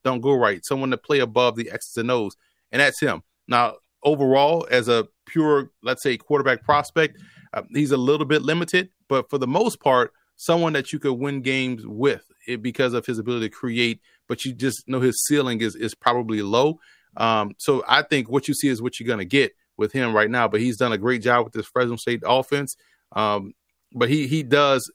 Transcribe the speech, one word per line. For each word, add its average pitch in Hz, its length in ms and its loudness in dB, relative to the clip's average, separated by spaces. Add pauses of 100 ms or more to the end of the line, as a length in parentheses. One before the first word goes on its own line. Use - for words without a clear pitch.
don't 127 180 0
go 139 140 2
right, 104 280 2
someone 135 280 -4
to 123 60 -2
play 147 220 0
above 120 360 2
the 113 160 -8
X's - 260 -12
and 117 140 -2
O's, 110 240 -2 (360)
and 120 80 -2
that's 139 220 2
him. 101 220 -2 (240)
Now, 120 300 0 (240)
overall, 143 680 2
as 123 160 2
a 117 220 2 (160)
pure, 151 460 0 (120)
let's 127 180 -4
say, 127 140 0
quarterback 135 480 0
prospect, 151 540 0 (340)
uh, - 200 -6
he's 139 200 0
a 139 60 2
little 143 280 2
bit 147 160 2
limited, 170 480 -2 (200)
but 131 200 0
for 143 80 -4
the 127 100 -2
most 196 340 -2
part, 127 320 2 (240)
someone 165 340 0
that 143 220 -4
you 151 60 -6
could 135 160 -2
win 139 260 -6
games 127 440 -4
with 110 380 -2 (240)
it, 117 140 -6
because 123 320 -2
of 120 120 -4
his 113 140 -4
ability 110 300 -4
to - 40 -20
create, 117 460 -2 (300)
but - 160 -6
you 131 80 -6
just 117 340 -4
know 127 140 -2
his 127 240 0
ceiling 131 340 0
is, 110 160 -4
is 107 180 -6
probably 113 480 -2
low. 127 380 0 (380)
Um, 107 400 0
so 135 280 0
I 139 180 2
think 135 260 -2
what 131 180 -2
you 147 60 0
see 143 160 0
is 113 120 -4
what 123 160 -6
you're 117 100 -12
gonna 107 180 -2
get 123 280 0 (220)
with 107 160 -2
him 120 240 0
right 107 140 4
now, 120 180 0
but 107 140 0
he's 120 160 -2
done 120 160 0
a 107 40 -2
great 117 240 0
job 120 220 4
with 110 100 -12
this 110 120 -6
Fresno 120 320 -2
State 120 280 -4
offense. 135 520 0 (340)
Um, 104 420 -2 (380)
but 120 160 -2
he, 143 200 0
he 156 160 -2
does, 139 520 2